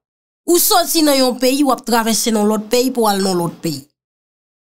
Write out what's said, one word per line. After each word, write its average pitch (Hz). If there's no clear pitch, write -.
ou 349
sorti 330
dans 294
un 262
pays, 262
ou 262
traverser 226
dans 214
l'autre 214
pays 254
pour 233
aller 196
dans 190
l'autre 170
pays. 143